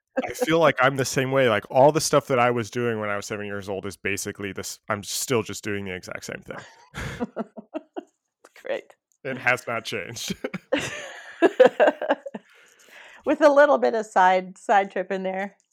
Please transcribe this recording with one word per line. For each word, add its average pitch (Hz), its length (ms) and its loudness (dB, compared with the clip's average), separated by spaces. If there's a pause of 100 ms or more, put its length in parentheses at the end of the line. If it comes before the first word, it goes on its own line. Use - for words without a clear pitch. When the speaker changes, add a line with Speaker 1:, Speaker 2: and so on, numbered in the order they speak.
(240)
Speaker 1:
I - 80 -8
feel 165 260 0
like 151 220 4
I'm 135 160 4
the 131 80 0
same 131 260 -2
way, 135 180 4
like, 104 220 2
all 139 220 6
the 151 80 2
stuff - 280 0
that 131 100 2
I 120 120 4
was 117 200 -2
doing 120 300 -2
when 104 100 -4
I 101 60 -2
was 101 100 -6
seven 104 200 -8
years 101 220 -8
old 98 180 -6
is 98 100 -10
basically 98 560 -6
this, - 260 -12 (100)
I'm 101 140 -4
still - 400 -2
just - 200 -10
doing 101 220 -6
the 92 100 -8
exact - 300 -12
same - 180 -12
thing. - 140 -14 (380)
<laughs> - 420 -10 (1160)
Speaker 2:
<laughs> - 100 -20
Great. - 320 -10 (280)
Speaker 1:
It 135 140 -8
has 123 280 0
not 113 180 -6
changed. 110 560 -8
<laughs> - 60 -8 (960)
Speaker 2:
<laughs> - 1800 0
With 294 140 0
a 302 100 8
little 277 280 6
bit 233 160 0
of 220 120 -4
side, 185 500 2
side 196 340 0
trip 185 200 -6
in 190 120 -6
there, 190 340 -6 (160)